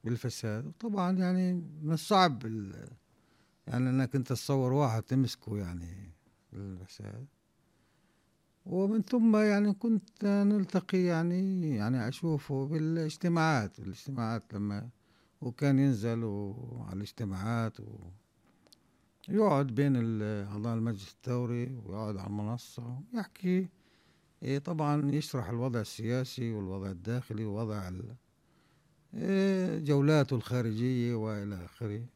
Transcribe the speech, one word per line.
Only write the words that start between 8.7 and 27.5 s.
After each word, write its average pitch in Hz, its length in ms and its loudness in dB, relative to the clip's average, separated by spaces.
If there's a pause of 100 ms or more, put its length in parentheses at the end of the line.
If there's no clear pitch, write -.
ثم 226 340 6
يعني 208 360 6
كنت 214 520 0
نلتقي 202 760 4
يعني، 175 760 2
يعني 113 320 2
أشوفه 135 580 -2
بالاجتماعات، 160 1120 0
بالاجتماعات 110 760 -6
لما 104 340 -4 (520)
وكان 131 380 2
ينزل 117 460 2
و-، 110 640 -6
على 92 100 -8
الاجتماعات 104 840 -4
و-، 104 300 -14 (1160)
يقعد 175 380 4
بين 135 300 2
ال-، 107 520 0
أعضاء 107 260 -4
المجلس 113 380 -4
الثوري 123 720 -4
ويقعد 104 320 -6
على 95 100 -8
المنصة 120 760 -6 (120)
ويحكي، 185 540 -2 (720)
إيه، 135 160 0
طبعًا 147 560 0
يشرح 131 340 -2
الوضع 120 320 0
السياسي 120 720 -4
والوضع 98 380 -4
الداخلي 110 540 -4
ووضع 104 440 -4